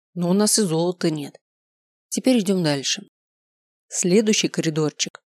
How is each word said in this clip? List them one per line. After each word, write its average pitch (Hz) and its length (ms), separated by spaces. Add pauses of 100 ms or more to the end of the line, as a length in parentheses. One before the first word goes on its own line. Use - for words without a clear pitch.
(140)
но 175 160
у - 20
нас 208 260
и 226 40
золота 175 480
нет. 147 280 (680)
Теперь 247 320
идем 185 220
дальше. 143 440 (880)
Следующий 208 540
коридорчик, 156 800